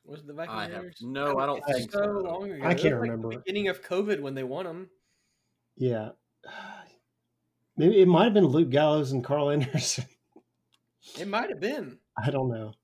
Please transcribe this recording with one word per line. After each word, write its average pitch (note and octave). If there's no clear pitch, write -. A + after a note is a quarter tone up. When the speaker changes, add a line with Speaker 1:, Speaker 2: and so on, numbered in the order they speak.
Speaker 1:
Was D3+
it D3
the C#3+
Viking C#3+
Speaker 2:
I A2
have F2
Speaker 1:
Raiders? F2+
Speaker 2:
no, C#3
I C3+
don't C#3+
Speaker 1:
It's C3+
Speaker 2:
think A#2
Speaker 1:
so G3+
Speaker 2:
so. G#3
Speaker 1:
long F#3
ago. C#3+
Speaker 3:
I E3
Speaker 1:
It F3
was, D#3+
Speaker 3:
can't D#3
Speaker 1:
like, A#2+
Speaker 3:
remember. A2+
Speaker 1:
the A2+
beginning G3
of F#3
covid G3
when C3+
they C3+
won C#3+
'em. F3+
Speaker 3:
Yeah. A2+
<sighs> -
Maybe F#3+
it F#3
might F3+
have A3+
been G3
Luke C#3+
Gallows D3
and C3
Carl C#3+
Anderson. C#3
<laughs> -
Speaker 1:
It F3
might G#3
have D#3
been. F#3
Speaker 3:
I B2+
don't C3
know. A2